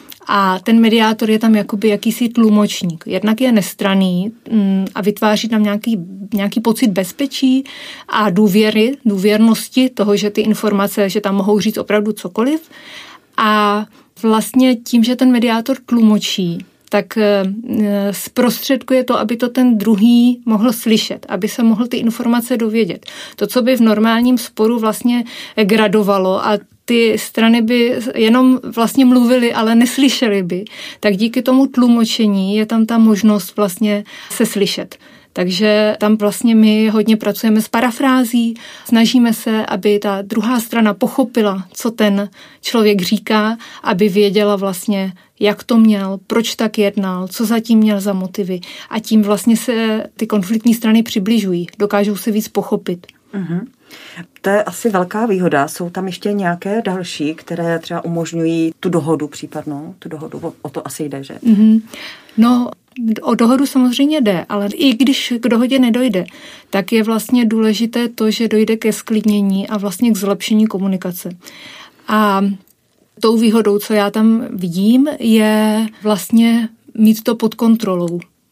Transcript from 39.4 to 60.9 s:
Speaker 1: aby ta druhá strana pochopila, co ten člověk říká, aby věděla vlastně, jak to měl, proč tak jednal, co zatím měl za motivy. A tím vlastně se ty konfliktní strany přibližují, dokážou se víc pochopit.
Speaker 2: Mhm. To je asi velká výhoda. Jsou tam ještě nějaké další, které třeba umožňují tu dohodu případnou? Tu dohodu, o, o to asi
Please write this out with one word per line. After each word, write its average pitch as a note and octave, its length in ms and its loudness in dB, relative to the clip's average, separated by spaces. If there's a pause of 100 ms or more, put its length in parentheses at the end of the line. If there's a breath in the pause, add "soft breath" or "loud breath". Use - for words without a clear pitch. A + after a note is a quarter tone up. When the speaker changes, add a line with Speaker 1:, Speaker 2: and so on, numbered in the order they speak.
Speaker 1:
aby G#3 340 0
ta G3 220 -2
druhá G#3+ 380 -2
strana A3+ 340 0
pochopila, G#3 720 -2 (100)
co - 180 -6
ten G3+ 380 0 (320 loud breath)
člověk G#3 400 2
říká, G#3+ 560 -2 (260 loud breath)
aby G#3 260 0
věděla G3+ 460 2
vlastně, F#3+ 580 -4 (260 soft breath)
jak G3+ 240 -2
to A#3 140 0
měl, G3 500 2
proč A3+ 280 -2
tak A3 220 -4
jednal, G3 500 -2
co A3 180 -6
zatím A3+ 340 2
měl G#3+ 220 2
za G3 120 -2
motivy. F#3 460 -6 (300 loud breath)
A A3+ 100 -6
tím A3 240 2
vlastně G#3 340 2
se A3+ 460 -2 (140)
ty A3 100 -4
konfliktní A3 460 0
strany A3+ 300 2
přibližují, F#3+ 640 -2 (120)
dokážou G3+ 380 0
se A3 140 -4
víc G#3+ 160 -2
pochopit. F#3+ 600 -6 (260)
Speaker 2:
Mhm. F#3 340 -6 (760 loud breath)
To G3 80 -2
je G3+ 140 2
asi - 260 -4
velká F#3+ 360 -2
výhoda. F3 420 0
Jsou F3 220 -10
tam F#3+ 180 -8
ještě G3 260 -6
nějaké G3 520 -4
další, F3+ 500 -6
které E3+ 440 -6
třeba E3+ 260 -10
umožňují E3 760 -2
tu F#3 100 -4
dohodu D3+ 380 -2
případnou? D3+ 720 -12
Tu F3 100 -18
dohodu, D#3 340 -14
o, E3 180 -10
o D3 80 -12
to C#3+ 180 -12
asi - 160 -10